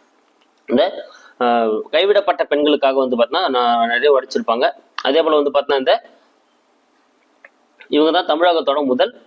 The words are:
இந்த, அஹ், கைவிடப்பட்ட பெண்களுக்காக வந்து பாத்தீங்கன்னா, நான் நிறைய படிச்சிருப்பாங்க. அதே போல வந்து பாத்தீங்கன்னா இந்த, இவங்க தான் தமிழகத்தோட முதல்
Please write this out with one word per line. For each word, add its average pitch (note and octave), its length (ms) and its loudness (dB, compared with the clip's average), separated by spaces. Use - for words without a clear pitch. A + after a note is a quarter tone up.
இந்த, B2+ 160 0
அஹ், A#2 360 0
கைவிடப்பட்ட F3+ 540 0
பெண்களுக்காக C#3+ 600 0
வந்து B2 140 -2
பாத்தீங்கன்னா, D3+ 300 0
நான் A#2+ 380 0
நிறைய A#2+ 280 2
படிச்சிருப்பாங்க. A#2+ 520 -2
அதே C#3+ 180 2
போல D#3 140 0
வந்து C#3+ 160 0
பாத்தீங்கன்னா C#3 340 -2
இந்த, G3+ 320 -2
இவங்க D#3 160 4
தான் F3+ 200 0
தமிழகத்தோட D3+ 540 0
முதல் C3+ 260 0